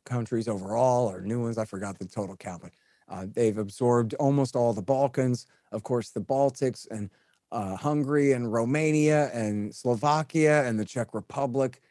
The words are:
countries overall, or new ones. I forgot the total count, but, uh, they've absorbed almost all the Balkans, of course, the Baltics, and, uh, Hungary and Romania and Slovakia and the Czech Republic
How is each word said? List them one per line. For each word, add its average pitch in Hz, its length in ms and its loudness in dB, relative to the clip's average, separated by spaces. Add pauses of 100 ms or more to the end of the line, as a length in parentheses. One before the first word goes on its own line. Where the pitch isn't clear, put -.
countries 117 440 -4
overall, 117 640 2
or 92 120 -10
new 113 180 -2
ones. 117 160 -4
I 110 80 -2
forgot 98 340 -8
the 98 60 -10
total 95 320 -8
count, 90 240 -12
but, 87 120 -18 (360)
uh, 95 240 -10
they've 113 240 2
absorbed 117 580 0
almost 139 400 0
all 120 200 2
the 101 80 -6
Balkans, 131 640 0 (260)
of 107 100 -6
course, 120 280 -2
the 110 100 -6
Baltics, 135 680 0
and, 104 180 -8 (440)
uh, 98 240 -4
Hungary 147 560 2
and 120 200 0
Romania 151 800 2
and 104 420 -2
Slovakia 147 920 2
and 110 120 0
the 110 60 -2
Czech - 300 -6
Republic 131 680 -2 (100)